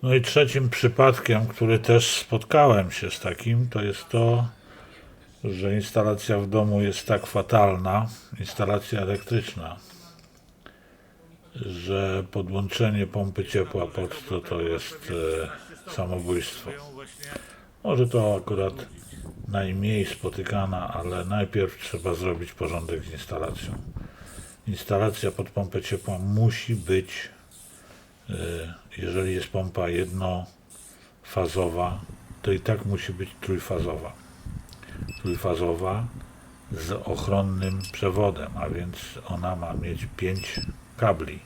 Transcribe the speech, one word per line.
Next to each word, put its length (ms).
No 120
i 60
trzecim 480
przypadkiem, 760
który 320
też 360
spotkałem 760
się 200
z 80
takim, 500
to 120
jest 280
to, 380
że 320
instalacja 640
w 80
domu 340
jest 260
tak 200
fatalna, 800
instalacja 640
elektryczna, 760
że 760
podłączenie 760
pompy 380
ciepła 420
pod 420
to, 100
to 220
jest, 500
e, 40
samobójstwo. 800
Może 240
to 280
akurat 380
najmniej 580
spotykana, 880
ale 320
najpierw 560
trzeba 320
zrobić 380
porządek 540
z 60
instalacją. 680
Instalacja 640
pod 180
pompę 320
ciepła 380
musi 560
być, 540
e, 40
jeżeli 360
jest 140
pompa 420
jednofazowa, 2000
to 100
i 80
tak 260
musi 280
być 160
trójfazowa. 720
Trójfazowa 840
z 200
ochronnym 920
przewodem, 680
a 120
więc 280
ona 300
ma 180
mieć 340
pięć 420
kabli 480